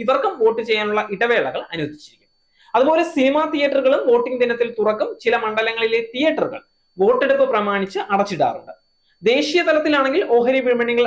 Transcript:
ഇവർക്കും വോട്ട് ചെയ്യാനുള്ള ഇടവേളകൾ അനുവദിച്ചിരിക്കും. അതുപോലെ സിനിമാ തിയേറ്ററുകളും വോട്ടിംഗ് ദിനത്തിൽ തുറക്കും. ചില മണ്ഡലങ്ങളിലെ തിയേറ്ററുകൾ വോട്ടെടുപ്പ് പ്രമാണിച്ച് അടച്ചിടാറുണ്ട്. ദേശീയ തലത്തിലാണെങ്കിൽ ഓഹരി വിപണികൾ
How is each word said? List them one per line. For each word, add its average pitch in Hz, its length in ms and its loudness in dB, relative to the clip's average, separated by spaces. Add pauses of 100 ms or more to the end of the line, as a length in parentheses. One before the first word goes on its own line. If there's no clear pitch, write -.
ഇവർക്കും 277 380 0
വോട്ട് 226 260 2
ചെയ്യാനുള്ള 214 340 -2 (140)
ഇടവേളകൾ 196 560 0
അനുവദിച്ചിരിക്കും. - 580 -10 (460)
അതുപോലെ 320 280 2 (120)
സിനിമാ 277 260 2 (120)
തിയേറ്ററുകളും 277 580 0
വോട്ടിംഗ് 240 320 0
ദിനത്തിൽ 233 340 -2
തുറക്കും. 214 320 -2 (140)
ചില 233 120 2 (100)
മണ്ഡലങ്ങളിലെ 226 560 -2 (120)
തിയേറ്ററുകൾ 285 480 -2 (400)
വോട്ടെടുപ്പ് 269 520 2
പ്രമാണിച്ച് 202 440 -2 (160)
അടച്ചിടാറുണ്ട്. 160 580 -2 (600)
ദേശീയ 294 360 2
തലത്തിലാണെങ്കിൽ 302 560 2 (140)
ഓഹരി 262 300 2
വിപണികൾ 240 380 0